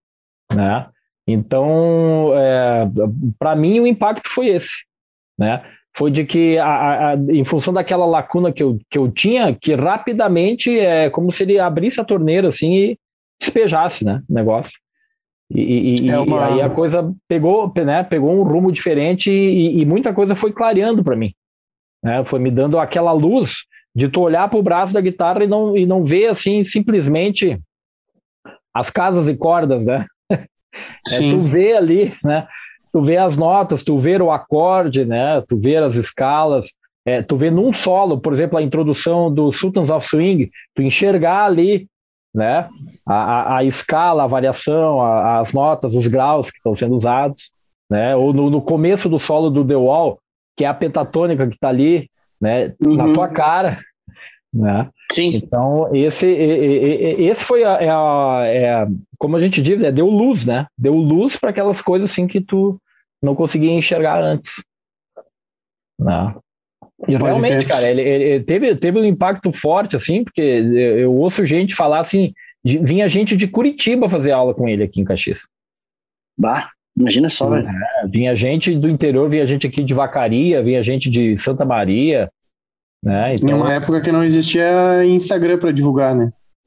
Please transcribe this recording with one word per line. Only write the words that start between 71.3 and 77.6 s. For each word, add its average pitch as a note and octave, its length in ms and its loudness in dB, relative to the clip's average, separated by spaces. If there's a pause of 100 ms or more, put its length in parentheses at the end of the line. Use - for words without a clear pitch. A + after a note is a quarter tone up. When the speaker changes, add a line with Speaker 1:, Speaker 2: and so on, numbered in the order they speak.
Speaker 1:
gente E3+ 300 0
falar, D#3 260 0
assim, F#3+ 320 0 (320)
de, B2+ 140 2
vinha F3 280 2
gente G#3 300 0
de G3 100 0
Curitiba A#3+ 640 0
fazer C#3+ 220 0
aula B2+ 220 2
com B2 140 -2
ele G#2 160 0
aqui G2 160 -4
em G2 60 0
Caxias. - 360 -4 (960)
Speaker 3:
Bah, - 320 -2 (280)
imagina D#3 320 2
só, - 200 -2
velho. - 180 0